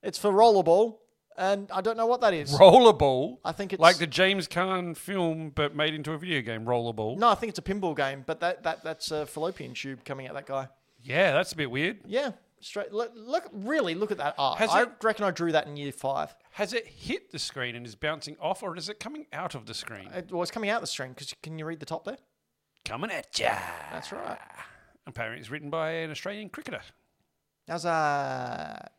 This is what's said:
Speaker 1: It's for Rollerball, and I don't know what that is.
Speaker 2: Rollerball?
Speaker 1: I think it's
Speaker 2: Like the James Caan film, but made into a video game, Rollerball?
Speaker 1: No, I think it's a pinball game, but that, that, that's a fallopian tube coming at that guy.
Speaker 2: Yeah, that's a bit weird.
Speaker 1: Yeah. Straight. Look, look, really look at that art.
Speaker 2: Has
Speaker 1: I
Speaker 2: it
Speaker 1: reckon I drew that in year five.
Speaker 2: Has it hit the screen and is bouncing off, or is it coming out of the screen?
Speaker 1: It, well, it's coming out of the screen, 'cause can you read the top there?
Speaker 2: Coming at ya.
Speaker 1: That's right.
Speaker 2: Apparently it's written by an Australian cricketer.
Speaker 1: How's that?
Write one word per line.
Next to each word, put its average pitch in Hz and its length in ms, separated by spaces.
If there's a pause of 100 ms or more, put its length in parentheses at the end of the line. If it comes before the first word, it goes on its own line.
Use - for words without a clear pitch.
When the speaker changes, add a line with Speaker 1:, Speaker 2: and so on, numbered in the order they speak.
Speaker 1:
It's 196 160
for 208 120
Rollerball, 202 640 (400)
and 202 340
I 196 120
don't 220 160
know 226 80
what 247 160
that 214 100
is. 147 240
Speaker 2:
Rollerball? 170 880
Speaker 1:
I 160 80
think 196 220
it's 175 60
Speaker 2:
Like 165 180
the 165 80
James 185 420
Caan 180 480
film, 165 540
but 143 260
made 156 160
into 151 200
a 156 60
video 160 220
game, 113 240
Rollerball? 117 540
Speaker 1:
No, 233 100
I 208 60
think 220 160
it's - 80
a 165 40
pinball 190 320
game, 139 320
but 160 140
that, 175 220
that, 160 220
that's 160 260
a 151 160
fallopian 156 480
tube 135 320
coming 135 200
at 127 80
that 139 120
guy. 135 220 (340)
Speaker 2:
Yeah, 143 300
that's 170 200
a 175 40
bit 147 140
weird. 160 360
Speaker 1:
Yeah. 247 240 (300)
Straight. 202 320
Look, 226 220
look, 262 380
really 214 420
look 208 160
at 208 80
that 147 180
art. 135 220
Speaker 2:
Has 220 120
Speaker 1:
I 202 120
Speaker 2:
it 240 60 (120)
Speaker 1:
reckon 214 240
I 196 60
drew 170 220
that 156 160
in 147 80
year 143 160
five. 135 420 (180)
Speaker 2:
Has 196 200
it 233 160
hit - 420
the 160 80
screen 123 380
and 120 100
is 110 80
bouncing 151 460
off, 160 240
or 170 120
is 165 120
it 208 100
coming 294 340
out 165 220
of 117 120
the 113 80
screen? 98 380
Speaker 1:
It, - 200
well, 175 100
it's 175 80
coming 220 180
out 220 100
of - 40
the 160 60
screen, 127 260
'cause - 260
can 160 160
you 156 80
read 160 140
the 151 80
top 160 180
there? 269 140 (680)
Speaker 2:
Coming 156 280
at - 260
ya. - 180 (360)
Speaker 1:
That's - 180
right. - 280 (680)
Speaker 2:
Apparently 117 340
it's 107 100
written 151 200
by 160 220
an 165 180
Australian 202 380
cricketer. 196 320 (880)
Speaker 1:
How's 165 160
that? 139 1160